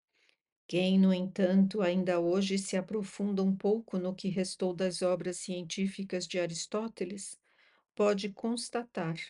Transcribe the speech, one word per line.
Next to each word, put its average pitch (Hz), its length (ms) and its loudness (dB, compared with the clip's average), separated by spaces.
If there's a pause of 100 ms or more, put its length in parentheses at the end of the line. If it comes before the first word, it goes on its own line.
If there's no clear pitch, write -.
(720)
Quem, 185 260 4
no 190 140 8
entanto, 190 720 2
ainda 180 360 2
hoje 190 380 2
se 196 220 -2
aprofunda 202 640 -2
um 190 120 4
pouco 202 440 0
no 180 160 -2
que 190 140 -6
restou 185 440 -2
das 180 300 -2
obras 180 340 0
científicas 185 880 -4
de 190 120 -4
Aristóteles, 196 1000 -6 (560)
pode 208 360 2
constatar 226 840 -4 (140)